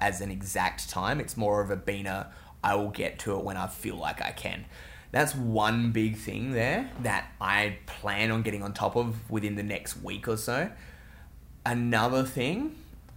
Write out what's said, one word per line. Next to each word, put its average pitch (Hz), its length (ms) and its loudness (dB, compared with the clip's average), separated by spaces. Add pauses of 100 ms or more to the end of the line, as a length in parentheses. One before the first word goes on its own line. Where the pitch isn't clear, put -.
as 95 200 2
an 98 100 -2
exact 95 600 -2
time. 101 300 0
It's - 160 -4
more 104 240 4
of 98 100 0
a 98 60 2
been 98 300 -4
a, 95 260 -4 (320)
"I 101 100 6
will 104 140 2
get 98 320 -4
to 101 160 0
it 85 80 -2
when 98 120 -2
I 92 120 -2
feel - 280 -6
like 76 240 -4
I - 120 -2
can." - 320 -6 (480)
That's 147 220 4
one 117 580 4
big 110 240 4
thing 110 360 -4
there 143 380 2 (120)
that 104 240 2 (140)
I 101 460 2
plan 104 440 0
on 113 120 2
getting 104 200 -2
on 104 100 -4
top 104 240 2
of 113 340 0
within 104 240 0
the 101 80 -2
next 101 400 -4
week 92 240 -6
or 113 100 2
so. 131 340 0 (920)
Another 120 600 4
thing 170 520 0 (400)